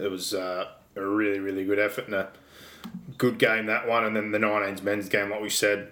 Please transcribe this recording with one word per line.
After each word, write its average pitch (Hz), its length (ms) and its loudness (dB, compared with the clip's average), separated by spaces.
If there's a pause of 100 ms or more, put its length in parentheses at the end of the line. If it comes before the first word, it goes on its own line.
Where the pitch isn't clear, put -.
it 98 80 0
was, 92 240 -4
uh, 92 360 -4 (260)
a 98 60 -6
really, 101 380 2
really 95 260 -2
good 101 140 2
effort 104 260 0
and 107 80 -6
a 95 160 -2 (880)
good 120 220 2
game, 110 260 4
that 113 220 0
one. 113 160 4
And 107 120 0
then 107 140 0
the 104 80 0
nineteens 104 460 2
men's 101 260 0
game, 101 220 2
like 107 100 -4
we 107 80 -6
said, 104 420 2